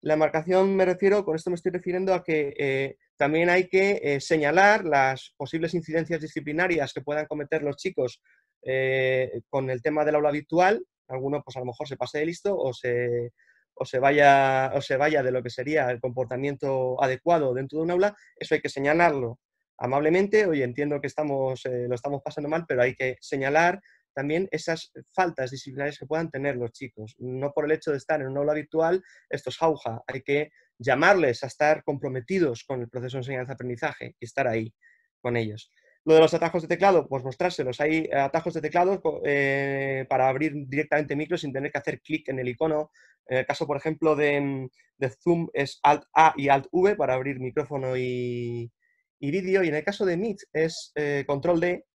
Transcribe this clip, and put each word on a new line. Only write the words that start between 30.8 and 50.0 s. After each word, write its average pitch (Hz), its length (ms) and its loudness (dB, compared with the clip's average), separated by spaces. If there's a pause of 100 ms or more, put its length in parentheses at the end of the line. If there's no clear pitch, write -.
a 139 40 -10
estar 151 360 2
comprometidos 139 800 -2
con 131 180 -6
el 117 60 -8
proceso 127 300 -8
de 131 60 -6
enseñanza-aprendizaje 127 920 -8
y - 80 -14
estar 131 220 -2
ahí 113 260 -2 (480)
con 120 140 -2
ellos. 110 340 -6 (360)
Lo 160 80 6
de 160 80 10
los 160 120 6
atajos 165 280 0
de 156 80 -12
teclado, 170 400 4
pues 131 160 -6
mostrárselos. 135 560 -4
Hay 156 320 0
atajos 147 400 0
de 160 80 -6
teclado 180 400 0
co-, 151 240 -2
eh, 139 840 0
para 131 220 4
abrir 143 240 0 (120)
directamente 147 500 -2
micro 156 220 -2
sin 147 140 -6
tener 135 200 -4
que 143 80 -4
hacer - 200 -6
clic 151 300 -8
en 131 100 -4
el 123 80 -4
icono. 151 440 -2 (340)
En 127 140 0
el 131 60 0
caso, - 200 -4
por 143 100 -4
ejemplo, 156 400 0
de, 143 540 0 (280)
de 135 120 -2
Zoom 170 420 0
es - 320 -2
Alt 147 200 4 (100)
A 156 240 6
y 139 100 -2
Alt 135 240 4
V 190 240 2
para 131 200 0
abrir 131 240 -4
micrófono 131 580 -4
y, 120 760 -4 (480)
y 143 120 -4
vídeo. 190 320 0
Y 165 60 2
en 147 60 0
el 156 80 -2
caso 202 220 -2